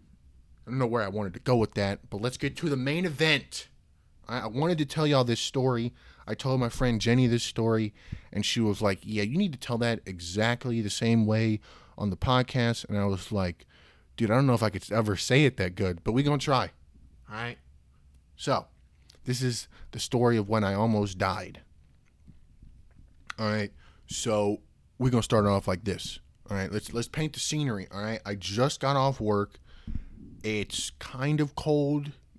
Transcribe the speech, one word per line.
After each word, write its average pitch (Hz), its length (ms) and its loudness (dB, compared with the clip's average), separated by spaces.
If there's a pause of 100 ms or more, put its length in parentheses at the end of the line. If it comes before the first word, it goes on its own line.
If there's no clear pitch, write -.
(680)
I 110 40 -12
don't 131 100 -2
know 127 60 2
where 113 180 0
I 98 40 -4
wanted 101 260 -4
to - 60 -14
go 127 140 2
with 110 200 2
that, 101 360 -2
but 101 100 -6
let's 123 160 -4
get 139 200 -4
to 165 120 -4
the 143 80 0
main 143 280 0
event. 151 640 0 (600)
I, 123 120 -4
I 101 60 -6
wanted 147 320 0
to 151 60 2
tell 156 220 0
y'all 139 180 6
this 117 160 0
story. 123 540 0 (320)
I 110 80 -4
told 131 260 0
my 120 80 2
friend 117 320 0
Jenny 123 260 6
this 117 160 4
story, 113 520 0 (360)
and 104 140 -2
she - 160 0
was 104 220 2
like, 98 200 2
"Yeah, 104 200 -2
you 120 160 0
need 190 160 0
to 127 40 -10
tell 120 200 -4
that 117 260 0
exactly 107 800 -2
the 101 80 -2
same 117 340 4
way 110 360 2 (360)
on 101 140 -2
the 92 80 -4
podcast." 127 680 0
And 107 120 -4
I 101 80 0
was 98 260 -4
like, 92 320 -2 (540)
"Dude, 110 120 2
I 110 40 4
don't 139 120 4
know 131 60 6
if 117 100 2
I 110 60 4
could 98 240 -8
ever 107 240 2
say 139 300 4
it 123 100 2
that 92 180 -2
good, 92 300 -2
but 110 80 0
we 127 100 2
gonna 143 140 2
try." 127 360 0 (580)
All 110 60 -10
right? 117 200 -8 (800)
So, - 300 -2 (580)
this 127 160 -2
is 123 280 -4 (240)
the - 60 -8
story 120 380 2
of 104 140 0
when 110 140 2
I 98 100 0
almost 104 420 2
died. 92 460 -2 (1800)
All 110 80 0
right? 104 260 -2 (340)
So, 104 540 0 (380)
we're 123 120 2
gonna 120 120 4
start 104 240 4
it - 20 4
off 98 180 2
like 92 180 -2
this. - 360 -6 (300)
All 101 80 -4
right? 95 120 -4
Let's, 104 220 -6
let's 117 160 -4
paint 156 240 -4
the - 80 -10
scenery, 135 500 -4
all 98 120 -8
right? 110 240 -4
I 101 80 -4
just 101 460 -2
got 139 160 0
off 135 220 0
work. 104 400 0 (840)
It's 107 560 -4
kind 143 420 -2
of 147 140 -2
cold. 147 580 0 (260)